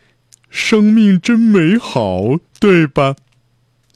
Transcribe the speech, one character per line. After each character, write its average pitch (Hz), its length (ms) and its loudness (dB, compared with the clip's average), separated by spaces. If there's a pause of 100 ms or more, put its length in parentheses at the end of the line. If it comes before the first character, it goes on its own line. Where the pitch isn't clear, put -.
(500)
“生 - 320 -2
命 208 380 2
真 233 180 -2
美 208 400 2
好， 107 600 -4 (200)
对 175 300 2
吧？” 139 300 -4 (800)